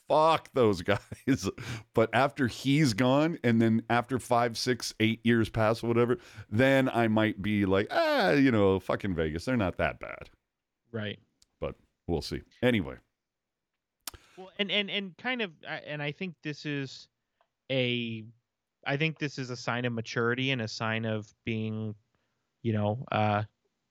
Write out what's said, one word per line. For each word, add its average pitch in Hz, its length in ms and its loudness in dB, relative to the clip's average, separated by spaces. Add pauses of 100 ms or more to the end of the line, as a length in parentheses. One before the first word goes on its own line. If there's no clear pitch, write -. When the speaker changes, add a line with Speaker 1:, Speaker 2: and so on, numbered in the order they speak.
Speaker 1:
"Fuck 156 460 2
those 107 280 4
<laughs> - 20 -10
guys." 101 680 -2 (460)
But 113 180 4
after 135 320 2
he's 135 480 2
gone, 139 500 2
and 117 160 4
then 113 300 4
after 120 300 0
five, 120 400 0
six, - 400 -4
eight 113 240 0
years 117 260 2
pass 113 340 0
or 117 40 -4
whatever, 120 320 2 (320)
then 131 360 4
I 117 200 0
might 110 340 2
be 101 240 0
like, 95 240 2
"Ah, 285 440 2
you 135 180 6
know, 98 280 4
fucking 101 360 -4
Vegas. 80 300 -2
They're 131 120 0
not 92 200 -2
that 69 220 -2
bad." - 300 -14 (640)
Speaker 2:
Right. 107 260 -8 (420)
Speaker 1:
But 71 140 -8 (320)
we'll 80 160 -2
see. 69 220 -8 (180)
Anyway. 95 360 0 (1400)
Speaker 2:
Well, 185 220 -18
and, 202 100 -2
and, 196 220 -2
and 190 260 -8
kind 247 240 -6
of, 196 100 -6 (160)
I, 151 100 -8
and 147 260 -8
I 147 80 -4
think 180 320 -10
this 151 220 -8
is 143 420 -8 (640)
a, 120 520 -2 (600)
I 143 120 -2
think 156 200 -2
this 143 220 -6
is 127 100 -6
a 123 60 -8
sign 123 300 -4
of 120 80 -2
maturity 120 580 -2
and 127 100 -2
a 110 60 -4
sign 110 380 -4
of 110 280 -6 (120)
being, 110 500 -6 (640)
you 117 120 0
know, 107 380 -2
uh, 107 320 2 (480)